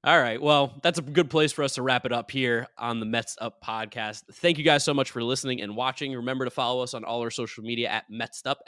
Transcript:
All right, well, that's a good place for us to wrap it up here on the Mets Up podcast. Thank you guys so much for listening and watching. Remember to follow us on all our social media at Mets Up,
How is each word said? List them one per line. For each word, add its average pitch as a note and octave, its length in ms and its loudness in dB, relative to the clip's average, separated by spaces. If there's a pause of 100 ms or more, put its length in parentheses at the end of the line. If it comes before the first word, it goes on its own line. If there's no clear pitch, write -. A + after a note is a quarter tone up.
All D#3 140 8
right, A#2+ 220 2
well, D3 420 4
that's E3+ 180 2
a - 20 -10
good D3 260 2
place D#3 220 4
for D3 140 -2
us C3+ 100 0
to B2+ 80 -4
wrap B2+ 240 2
it A#2+ 60 0
up A#2+ 180 -4
here B2 380 0 (100)
on A2+ 220 -4
the A2 40 -4
Mets A2+ 360 -4
Up A2+ 220 -8
podcast. A2 600 -8 (100)
Thank E3+ 240 2
you D3+ 60 -6
guys D3 220 6
so D3 100 0
much C#3 160 0
for A#2 140 -4
listening B2+ 360 -4
and G#2 140 -8
watching. C3 400 -4
Remember B2+ 300 -4
to B2 80 -4
follow B2+ 320 0
us B2 100 -8
on A2+ 100 -10
all A#2 160 -4
our A#2 120 -4
social A2+ 320 -8
media A#2 240 -2
at A2 200 -4
Mets A2+ 380 -8
Up, C#3 220 -2